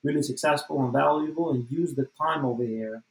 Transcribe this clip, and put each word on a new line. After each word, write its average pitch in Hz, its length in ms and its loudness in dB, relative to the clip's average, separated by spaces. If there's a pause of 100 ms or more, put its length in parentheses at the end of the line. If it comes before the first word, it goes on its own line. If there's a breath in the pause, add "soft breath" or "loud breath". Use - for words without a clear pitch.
really 147 200 2
successful 147 600 0
and 123 120 0
valuable 151 560 2
and 123 200 0
use 165 220 0
the 135 160 -2 (100)
time 156 280 0
over 123 180 -2
here 110 460 -6